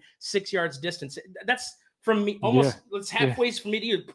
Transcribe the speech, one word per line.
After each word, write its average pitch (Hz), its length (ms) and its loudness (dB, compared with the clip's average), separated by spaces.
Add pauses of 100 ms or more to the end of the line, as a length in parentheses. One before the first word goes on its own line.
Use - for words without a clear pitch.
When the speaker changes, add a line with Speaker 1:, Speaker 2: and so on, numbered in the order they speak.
(180)
Speaker 1:
six 196 340 -4
yards 165 260 0
distance." 156 380 -8 (280)
That's 247 320 -2 (240)
from 214 240 2
me, 208 180 -2
almost, 139 360 6 (120)
Speaker 2:
Yeah. - 80 -6
Speaker 1:
it's 196 140 -10
Speaker 2:
Yeah. 226 80 0
Speaker 1:
halfway 226 320 2
from 208 180 -8
me 214 100 0
to 226 60 -6
you, 196 180 0 (100)